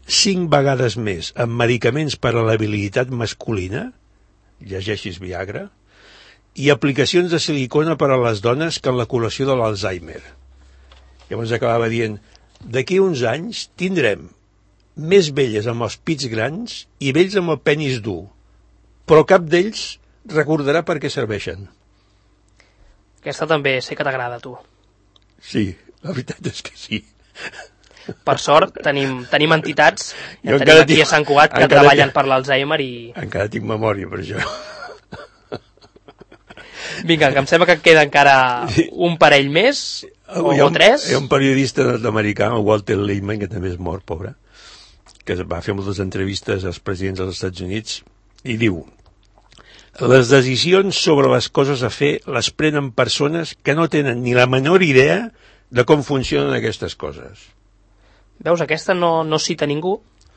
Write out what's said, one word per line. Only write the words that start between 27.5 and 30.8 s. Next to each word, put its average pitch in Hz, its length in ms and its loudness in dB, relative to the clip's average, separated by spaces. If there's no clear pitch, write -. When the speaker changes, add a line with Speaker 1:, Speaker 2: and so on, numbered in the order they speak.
Speaker 2:
Per 135 140 0
sort, 156 480 2
tenim, 135 400 -2
tenim 151 260 2
entitats, 151 600 0
ja - 160 -2
Speaker 1:
Jo - 20 4
Speaker 2:
tenim 143 60 2
Speaker 1:
encara 156 220 8